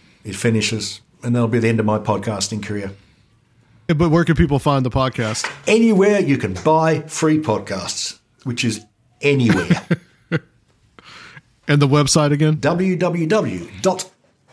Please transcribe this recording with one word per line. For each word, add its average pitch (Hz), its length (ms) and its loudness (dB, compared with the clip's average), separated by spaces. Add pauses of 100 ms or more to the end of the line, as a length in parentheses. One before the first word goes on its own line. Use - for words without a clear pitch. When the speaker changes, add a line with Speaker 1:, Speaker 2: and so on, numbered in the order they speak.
(240)
Speaker 1:
It 98 120 -10
finishes, 110 640 -2 (220)
and 120 120 -2
that'll 120 140 2
be 117 100 0
the 113 100 2
end 113 100 2
of 107 60 0
my 107 120 0
podcasting 104 640 -6
career. 101 280 -8 (960)
Speaker 2:
But 160 240 2
where 170 120 4
can 160 120 2
people 143 240 2
find 139 260 0
the 127 60 -4
podcast? 120 580 -4 (180)
Speaker 1:
Anywhere 208 520 4
you 139 180 2
can 101 160 -4
buy 160 480 2
free 156 380 0
podcasts, 98 800 -6 (240)
which 120 200 -6
is 107 220 -4 (360)
anywhere. 110 680 2
<laughs> 165 60 0 (1700)
Speaker 2:
And 147 120 2
the 143 80 4
website 147 440 2
again? 151 300 0
Speaker 1:
W 180 340 0
W 165 320 -2
W 120 420 -2 (140)
dot - 260 -2 (440)